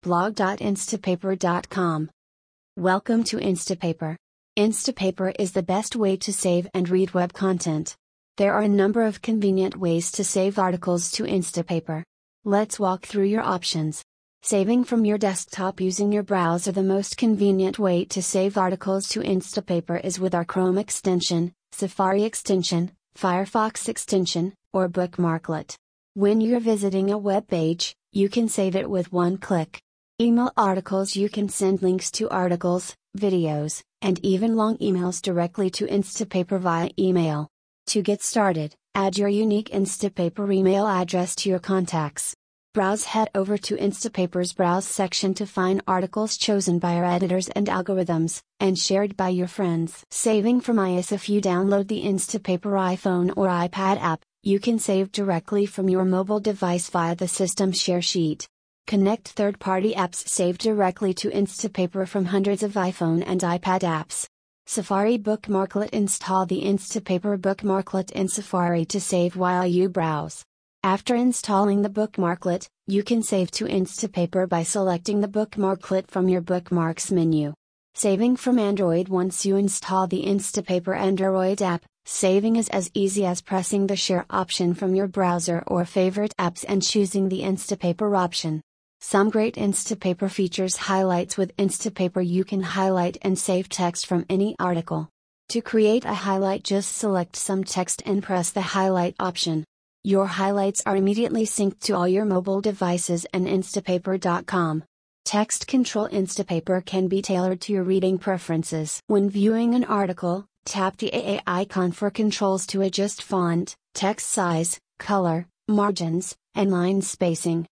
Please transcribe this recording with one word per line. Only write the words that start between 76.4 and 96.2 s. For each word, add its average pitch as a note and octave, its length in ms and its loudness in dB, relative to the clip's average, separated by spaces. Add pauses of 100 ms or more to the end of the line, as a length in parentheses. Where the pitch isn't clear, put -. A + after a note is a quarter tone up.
Bookmarks E3+ 680 -2
menu. D#3+ 440 2 (400)
Saving A3+ 420 2
from B3 220 2
Android. F#3 500 2
Once F#3 380 -2
you G3 100 2
install F#3+ 500 0
the F#3 200 -2
Instapaper F#3+ 680 -2
Android F#3+ 680 2
app, F3 200 0 (220)
saving G3+ 520 2
is A3+ 120 0
as F#3 240 -2
easy G3 320 0
as F3+ 160 -2
pressing G3 460 0
the G3 100 0
share F3+ 320 0
option F3+ 460 0
from F#3 200 0
your G3 120 2
browser F3 600 0
or F3 200 0
favorite F#3+ 520 0
apps F3 300 -2
and G3 140 2
choosing G3 480 2
the F#3 100 -2
Instapaper F#3+ 800 -2
option. E3+ 420 -2 (400)
Some G3+ 300 2
great A3 240 0
Instapaper G3 760 -2
features. F#3 460 -2
Highlights. F#3 640 0
With F#3+ 180 -2
Instapaper F#3 720 -2
you F3+ 180 0
can F#3+ 180 -2
highlight F3+ 600 0
and F#3+ 160 2
save F#3 320 0
text F3 360 -2
from F3 220 0
any G3 300 2
article. E3+ 500 -2 (420)
To A#3 120 -2
create A3 420 4
a - 80 -4
highlight, G3 520 0